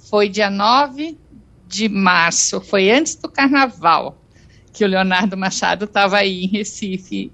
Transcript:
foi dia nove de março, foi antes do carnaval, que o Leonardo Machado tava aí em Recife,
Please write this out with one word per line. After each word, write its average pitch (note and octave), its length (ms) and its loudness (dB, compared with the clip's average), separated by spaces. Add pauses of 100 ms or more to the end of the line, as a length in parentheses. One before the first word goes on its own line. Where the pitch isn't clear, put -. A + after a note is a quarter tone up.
foi G#3 200 2
dia G3 200 -2
nove C4+ 680 0 (500)
de G#3 220 -4
março, F#3 720 0
foi G3 280 0
antes C#4+ 260 2
do - 120 -12
carnaval, A#3+ 880 0 (540)
que - 140 -2
o - 20 4
Leonardo F#3 480 0
Machado F#3 500 -2
tava G3+ 320 2
aí F#3+ 280 0
em - 20 -2
Recife, G3 880 -8